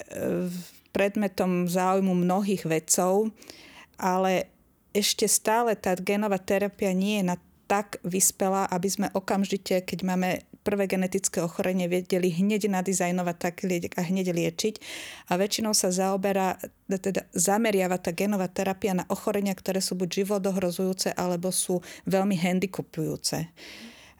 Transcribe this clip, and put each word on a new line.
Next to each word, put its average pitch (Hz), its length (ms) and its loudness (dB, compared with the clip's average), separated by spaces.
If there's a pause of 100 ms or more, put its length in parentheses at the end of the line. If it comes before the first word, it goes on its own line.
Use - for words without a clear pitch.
(920)
predmetom 196 800 0
záujmu 185 480 2
mnohých 185 480 2
vedcov, 185 640 2 (640)
ale 185 560 0 (400)
ešte 208 400 0
stále 220 480 2
tá 185 160 0
genová 196 480 0
terapia 196 480 0
nie 196 320 0
je 180 80 2
na-, 175 120 -4 (280)
tak 202 320 -2
vyspelá, 190 720 0
aby 185 160 0
sme 185 240 -2
okamžite, 190 720 -2
keď 170 160 -6
máme 185 400 0 (220)
prvé 202 200 0
genetické 185 560 -2
ochorenie, 180 480 0
vedeli 180 400 0
hneď 202 400 0
nadizajnovať 180 720 0
tak 175 240 -4
liek 180 320 -2
a 180 80 0
hneď 180 320 0
liečiť. 170 380 -2 (580)
A 180 80 2
väčšinou 214 320 0
sa 208 160 2
zaoberá, 190 720 0 (280)
teda 190 440 -2
zameriava 196 640 2
tá 180 160 -2
genová 185 400 0
terapia 190 400 0
na 180 160 0
ochorenia, 202 480 0
ktoré 190 240 -2
sú 185 160 -2
buď 185 280 -2
životohrozujúce, 190 920 -2
alebo 180 360 -2
sú 180 280 0 (240)
veľmi 190 320 2
handicapujúce. 165 1120 -2 (720)